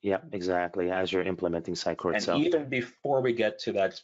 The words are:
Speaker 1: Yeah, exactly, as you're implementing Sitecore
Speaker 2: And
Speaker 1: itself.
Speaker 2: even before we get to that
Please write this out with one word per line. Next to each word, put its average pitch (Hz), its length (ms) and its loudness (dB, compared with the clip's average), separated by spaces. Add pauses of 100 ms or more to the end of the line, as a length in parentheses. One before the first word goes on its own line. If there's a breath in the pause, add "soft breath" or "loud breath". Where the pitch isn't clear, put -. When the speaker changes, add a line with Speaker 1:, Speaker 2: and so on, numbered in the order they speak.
Speaker 1:
Yeah, 98 180 0 (120)
exactly, 90 600 0
as 92 200 0
you're 92 120 2
implementing 87 500 -2
Sitecore 87 360 -2
Speaker 2:
And 101 80 0
Speaker 1:
itself. 101 240 2
Speaker 2:
even 156 280 2
before 131 520 0
we 127 120 2
get 110 260 0
to 113 140 -4
that 95 300 0